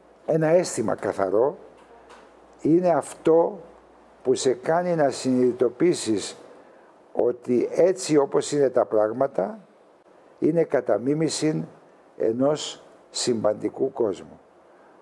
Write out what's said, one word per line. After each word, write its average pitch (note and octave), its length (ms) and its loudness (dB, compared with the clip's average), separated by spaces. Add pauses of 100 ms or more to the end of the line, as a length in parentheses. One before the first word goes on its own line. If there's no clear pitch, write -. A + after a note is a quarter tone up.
(260)
ένα D#3 200 0
αίσθημα D3 480 0
καθαρό, G2+ 640 0 (1040)
είναι F3 280 2
αυτό D#3+ 720 0 (600)
που B2+ 120 2
σε B2+ 200 0
κάνει F3 400 -2
να D3 160 2
συνειδητοποιήσεις B2 1300 0 (760)
ότι B2 580 0
έτσι E3+ 460 2
όπως C#3 360 0
είναι C#3 180 2
τα A#2 140 2
πράγματα, C#3 720 -2 (800)
είναι D#3+ 260 0
κατά B2+ 340 0
μίμησιν D3+ 640 -2 (520)
ενός C3+ 680 -2 (280)
συμπαντικού G#2+ 800 -2
κόσμου. D#2+ 480 -6 (600)